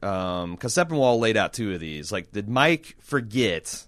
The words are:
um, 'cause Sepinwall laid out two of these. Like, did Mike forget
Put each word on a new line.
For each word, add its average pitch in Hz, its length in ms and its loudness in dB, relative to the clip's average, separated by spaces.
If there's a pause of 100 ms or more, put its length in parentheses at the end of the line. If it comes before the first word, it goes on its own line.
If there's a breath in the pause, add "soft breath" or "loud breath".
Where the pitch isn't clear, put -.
um, 90 540 -2
'cause 123 160 -4
Sepinwall 143 460 4
laid 113 180 4
out 95 160 0
two 104 200 -4
of 87 60 -4
these. 78 320 -8
Like, 95 200 -6
did 101 180 -6
Mike 151 500 2
forget 113 880 -2